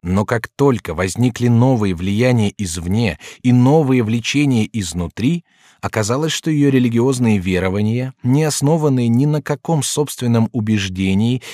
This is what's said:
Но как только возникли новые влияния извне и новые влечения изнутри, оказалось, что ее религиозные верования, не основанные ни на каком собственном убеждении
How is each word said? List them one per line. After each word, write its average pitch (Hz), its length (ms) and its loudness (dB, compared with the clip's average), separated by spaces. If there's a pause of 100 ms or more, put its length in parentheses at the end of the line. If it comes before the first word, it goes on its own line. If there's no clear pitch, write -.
Но 92 220 0
как 113 240 -4
только 123 460 0
возникли 110 520 -2
новые 117 480 2
влияния 104 640 0
извне 90 640 -4 (220)
и 123 100 2
новые 131 500 4
влечения 117 680 0
изнутри, 101 720 -4 (360)
оказалось, 120 520 -2
что - 180 -4
ее 143 200 2
религиозные 123 680 2
верования, 101 760 -2 (120)
не 135 180 2
основанные 143 680 0
ни 123 180 2
на 151 140 0
каком 147 440 -4
собственном 120 680 -2
убеждении 104 880 0 (140)